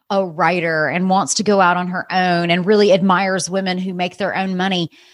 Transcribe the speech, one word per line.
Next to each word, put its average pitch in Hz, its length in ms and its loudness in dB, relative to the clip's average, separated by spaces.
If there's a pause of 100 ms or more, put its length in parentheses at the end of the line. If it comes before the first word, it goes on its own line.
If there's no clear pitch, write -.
a 196 160 0
writer 165 640 0
and 180 220 0
wants 202 260 0
to 220 80 -2
go 196 180 2
out 175 160 4
on 180 100 -4
her 180 240 -6
own 175 400 0
and 175 140 0
really 208 260 4
admires 190 580 2
women 185 280 -4
who 185 160 -6
make 180 240 -6
their 190 180 -4
own 190 220 -4
money. 180 320 -2 (240)